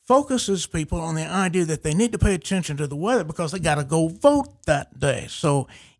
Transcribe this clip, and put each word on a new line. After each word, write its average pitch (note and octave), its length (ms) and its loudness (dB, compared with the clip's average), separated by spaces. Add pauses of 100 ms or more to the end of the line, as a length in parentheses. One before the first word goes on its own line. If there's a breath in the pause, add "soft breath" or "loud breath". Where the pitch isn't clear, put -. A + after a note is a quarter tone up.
focuses G3 640 0
people E3 320 -4
on D#3+ 160 -4
the D#3 100 -4
idea F3+ 400 0
that D#3+ 180 -4
they D#3 100 0
need A3+ 180 2
to A3 80 -4
pay G#3 140 4
attention F3+ 440 -4
to D3 100 -4
the C#3 100 -8
weather G3+ 260 0
because D#3 300 -6
they F#3+ 60 -6
gotta D3+ 240 0
go E3 260 0
vote C#4 560 2
that - 340 -2
day. C3+ 300 -2
So C#3+ 380 0 (320 loud breath)